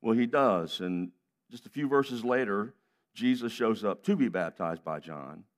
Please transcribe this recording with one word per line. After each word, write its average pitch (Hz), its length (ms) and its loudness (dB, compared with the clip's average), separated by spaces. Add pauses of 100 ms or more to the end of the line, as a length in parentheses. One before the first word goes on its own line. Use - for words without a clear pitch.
Well, 113 160 4
he 120 100 4
does. 117 540 2
And 90 300 -2 (400)
just 120 160 -20
a - 40 -20
few 143 180 -4
verses 131 360 2
later, 120 500 0 (400)
Jesus 123 360 0
shows 110 320 0
up 101 220 -2
to 104 100 2
be 120 140 2
baptized 85 560 -4
by 78 160 -6
John. 76 440 -14 (120)